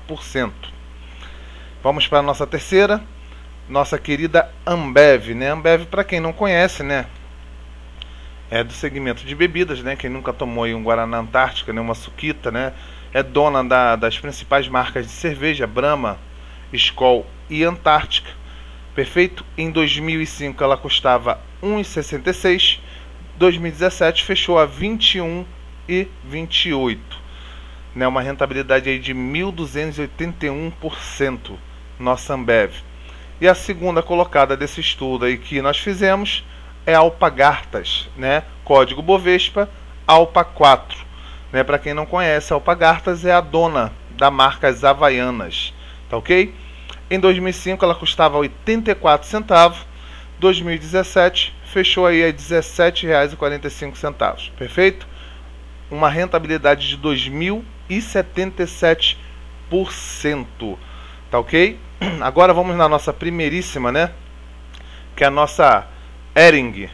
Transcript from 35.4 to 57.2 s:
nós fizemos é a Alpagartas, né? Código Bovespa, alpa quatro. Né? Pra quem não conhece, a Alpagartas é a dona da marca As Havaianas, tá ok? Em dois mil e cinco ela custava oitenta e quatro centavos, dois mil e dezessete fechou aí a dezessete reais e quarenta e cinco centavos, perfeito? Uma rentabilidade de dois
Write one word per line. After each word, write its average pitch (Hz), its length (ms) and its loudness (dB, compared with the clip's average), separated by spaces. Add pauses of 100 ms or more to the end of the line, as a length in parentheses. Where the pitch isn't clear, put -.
nós 143 160 0
fizemos 196 680 0 (400)
é 160 80 2
a 160 60 8
Alpagartas, 143 1200 2
né? 135 260 0 (200)
Código 135 380 4
Bovespa, 185 680 2 (380)
alpa 165 360 8
quatro. - 540 4 (540)
Né? 131 120 2
Pra 143 160 0
quem 147 140 -6
não 151 120 -4
conhece, 165 460 0
a 156 40 2
Alpagartas 170 720 2
é 180 60 4
a 175 100 6
dona 151 500 0 (260)
da 139 120 8
marca 139 380 4
As 127 160 2
Havaianas, 127 920 2 (360)
tá 117 80 -4
ok? 185 380 2 (540)
Em 190 100 -2
dois 185 180 6
mil 185 120 -2
e 180 40 -2
cinco 185 300 -4
ela 175 100 4
custava 160 440 2
oitenta 220 520 -2
e 190 60 2
quatro 147 320 2
centavos, 175 580 4 (540)
dois 180 220 4
mil 170 120 -4
e 160 60 -4
dezessete 180 760 2 (120)
fechou 185 420 2
aí 165 160 6
a 165 80 4
dezessete 170 720 0
reais 147 280 2
e - 20 -14
quarenta 143 320 -4
e - 20 -8
cinco 143 280 -10
centavos, - 600 -4
perfeito? 185 480 0 (840)
Uma 151 180 2
rentabilidade 151 800 2
de 143 80 -4
dois 139 320 -2